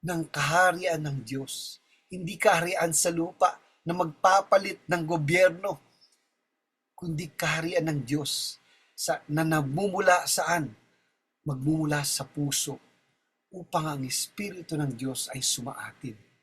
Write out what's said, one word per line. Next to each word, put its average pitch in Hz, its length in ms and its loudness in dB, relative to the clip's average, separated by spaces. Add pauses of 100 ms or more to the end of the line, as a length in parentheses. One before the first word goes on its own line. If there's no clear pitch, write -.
ng 165 300 -4
kaharian 170 720 2
ng 139 240 -6
Diyos. - 560 -10 (240)
Hindi 180 320 -8
kaharian 170 560 2
sa - 160 2
lupa 170 480 0 (240)
na 175 160 -4
magpapalit 190 880 4
ng 170 160 0
gobyerno, 170 800 2 (1120)
kundi 165 400 -8
kaharian 160 560 0
ng 147 160 0
Diyos - 560 -4 (320)
sa, - 320 -2
na 151 160 0
namumula 175 880 2
saan? 160 400 0 (720)
Magmumula 147 640 0
sa - 160 -4
puso 139 560 -4 (720)
upang 170 400 -4
ang 143 160 -4
Espiritu 180 720 -8
ng 139 160 -2
Diyos 127 400 -6
ay 131 80 -8
sumaatin - 880 -8 (140)